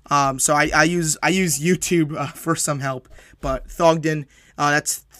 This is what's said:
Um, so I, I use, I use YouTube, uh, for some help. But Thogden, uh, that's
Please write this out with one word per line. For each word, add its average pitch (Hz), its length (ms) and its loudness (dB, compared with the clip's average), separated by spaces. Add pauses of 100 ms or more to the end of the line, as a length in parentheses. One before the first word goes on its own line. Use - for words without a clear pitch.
(100)
Um, 139 300 2
so - 140 2
I, 147 200 2
I 151 100 6
use, 165 380 0
I 151 60 2
use 170 320 0
YouTube, 165 560 0
uh, 143 100 -4
for 165 300 -4
some 147 240 -4
help. 131 280 -8 (320)
But 131 280 -6
Thogden, 160 580 0 (320)
uh, 147 140 2
that's - 320 -2 (160)